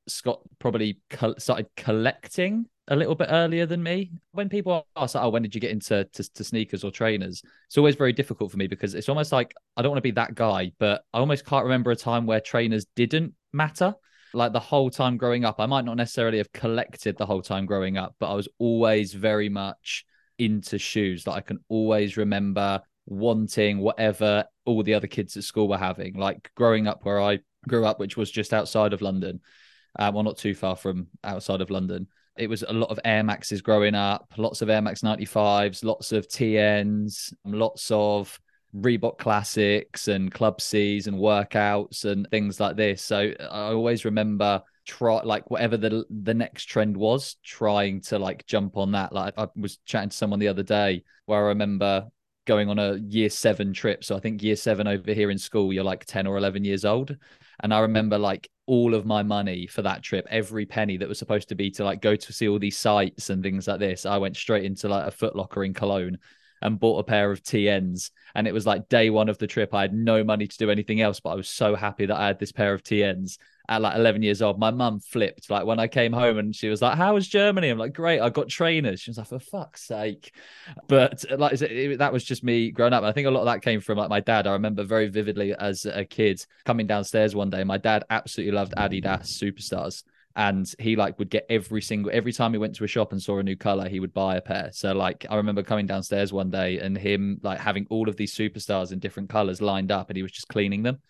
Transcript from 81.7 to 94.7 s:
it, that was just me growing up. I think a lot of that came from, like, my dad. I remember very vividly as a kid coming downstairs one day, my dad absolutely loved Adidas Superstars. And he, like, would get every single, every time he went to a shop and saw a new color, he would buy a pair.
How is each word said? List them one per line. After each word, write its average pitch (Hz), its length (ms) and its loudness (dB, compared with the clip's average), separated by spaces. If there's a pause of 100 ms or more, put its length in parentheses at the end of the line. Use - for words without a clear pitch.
it, 131 280 -2
that 139 140 2
was 123 100 0
just - 200 -6
me 117 280 2
growing 120 220 4
up. 110 100 4
I 107 80 2
think 139 160 0
a 135 40 4
lot 131 100 2
of 110 60 2
that 117 140 0
came 110 200 0
from, 104 160 -2
like, 104 120 -2
my 104 120 2
dad. 104 260 2
I 98 60 2
remember 104 300 -2
very 107 260 2
vividly 101 440 -2
as 98 320 -4
a 101 200 -4
kid 101 400 0 (180)
coming 117 240 0
downstairs 104 480 2
one 101 140 0
day, 95 140 -2
my 98 140 0
dad 107 320 2
absolutely 104 440 -2
loved 101 240 -2
Adidas 95 460 -2
Superstars. 92 800 -6 (340)
And 98 320 2 (100)
he, 113 180 0
like, 101 200 0
would 101 120 -4
get - 180 0
every 110 340 -2
single, 101 320 -4
every 117 200 0
time 117 180 0
he 113 60 -2
went 107 180 -4
to - 80 -6
a 104 40 -4
shop 107 260 -2
and 98 100 -6
saw 101 160 -2
a 98 40 -2
new 95 120 -2
color, 98 320 -2
he 95 140 -6
would 92 120 -6
buy 95 220 0
a 92 60 -2
pair. - 320 -6